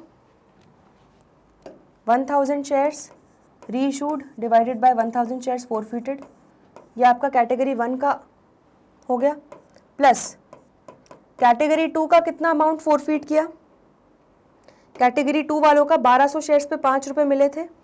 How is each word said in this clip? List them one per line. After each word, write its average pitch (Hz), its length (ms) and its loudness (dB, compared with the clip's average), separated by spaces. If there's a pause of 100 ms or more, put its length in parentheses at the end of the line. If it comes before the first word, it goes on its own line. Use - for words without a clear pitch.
(2000)
वन 247 180 2
थाउजेंड 285 400 -2
शेयर्स 285 460 -2 (520)
रीइशूड 277 600 -4 (180)
divided 226 400 2
by 254 140 4
वन 226 160 -2
थाउजेंड 240 320 -4
शेयर्स 247 260 -6
forfeited, 240 560 -8 (720)
ये 247 60 0
आपका 247 260 2
कैटेगरी 262 460 -2
वन 240 200 -4
का 277 240 -2 (880)
हो 247 100 -2
गया। 285 180 -2 (600)
प्लस 262 380 2 (1000)
कैटेगरी 302 500 2
टू 320 180 -2
का 339 140 6
कितना 330 300 -2
अमाउंट 311 320 0
forfeit 302 440 0
किया? 311 200 0 (1500)
कैटेगरी 269 460 0
टू 302 180 -2
वालों 294 240 6
का 320 140 2
बारह 254 280 4
सौ 311 140 -2
शेयर्स 294 260 0
पे 311 120 -6
पाँच 269 300 -2
रुपये 294 160 0
मिले 277 240 2
थे, 311 160 -8 (200)